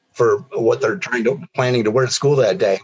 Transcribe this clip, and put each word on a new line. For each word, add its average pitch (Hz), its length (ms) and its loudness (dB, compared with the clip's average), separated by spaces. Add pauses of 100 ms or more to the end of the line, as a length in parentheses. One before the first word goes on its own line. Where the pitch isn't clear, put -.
(140)
for 104 400 0
what 117 280 0
they're 104 160 0
trying 117 260 -4
to, 107 180 -2 (140)
planning 127 280 0
to 107 80 0
wear 127 140 2
to 123 60 -4
school 143 260 0
that 101 200 2
day. 95 260 0